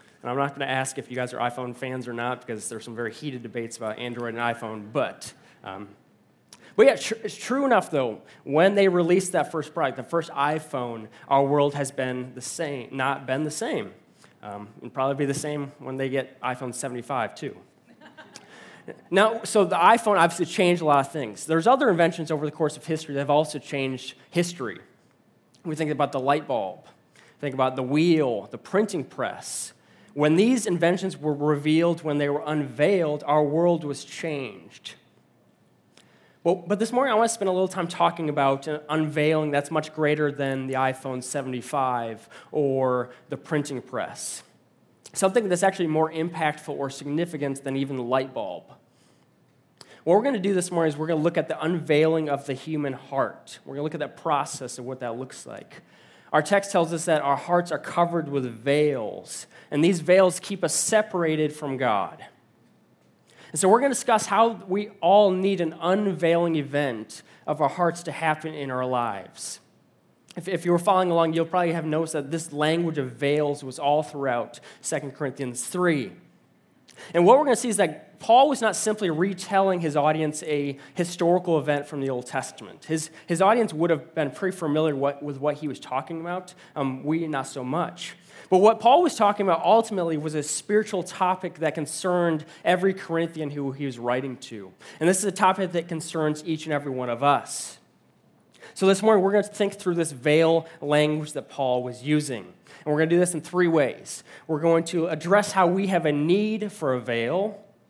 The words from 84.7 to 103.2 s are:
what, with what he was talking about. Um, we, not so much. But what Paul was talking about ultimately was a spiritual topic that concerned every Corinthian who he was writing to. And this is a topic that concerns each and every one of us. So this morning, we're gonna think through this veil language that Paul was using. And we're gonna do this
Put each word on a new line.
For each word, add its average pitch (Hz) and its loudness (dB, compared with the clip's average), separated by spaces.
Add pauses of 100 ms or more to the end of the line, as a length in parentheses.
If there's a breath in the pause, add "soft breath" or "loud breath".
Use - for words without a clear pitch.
what, 139 -2
with 143 -8
what 143 -2
he 156 -8
was 131 -8
talking 147 -6
about. 180 -10 (200 loud breath)
Um, 135 -4
we, 160 -2
not 139 -4
so 131 -10
much. 143 -6 (340 loud breath)
But 185 6
what 220 6
Paul 277 6
was 302 2
talking 202 2
about 180 2
ultimately 185 2
was 151 -6
a 156 -2
spiritual 208 0
topic 185 -2
that 151 0
concerned 165 0 (200 loud breath)
every 180 4
Corinthian 165 -4
who 143 -6
he 139 -6
was 120 -6
writing 123 -2
to. 98 -14 (280 loud breath)
And 160 2
this 190 4
is 202 -2
a 196 -2
topic 190 0
that 170 -4
concerns 156 -4
each 160 -6
and 156 -4
every 143 -4
one 127 -4
of 117 -4
us. - 0 (960 loud breath)
So 190 0
this 196 4
morning, 214 6
we're 196 2
gonna 202 4
think 202 -4
through 175 -2
this 160 -2
veil 160 4 (140 loud breath)
language 151 2
that - -10
Paul 127 -2
was 117 -10
using. 135 -2
And - -8
we're 147 2
gonna 160 2
do 175 6
this 175 2